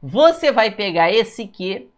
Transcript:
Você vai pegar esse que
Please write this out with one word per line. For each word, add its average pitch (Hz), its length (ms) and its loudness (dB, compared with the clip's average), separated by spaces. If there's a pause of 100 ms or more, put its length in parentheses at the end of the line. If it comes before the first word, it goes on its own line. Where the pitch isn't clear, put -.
Você 294 500 2
vai 220 200 0
pegar 175 400 0
esse 220 340 -2
que 190 520 -10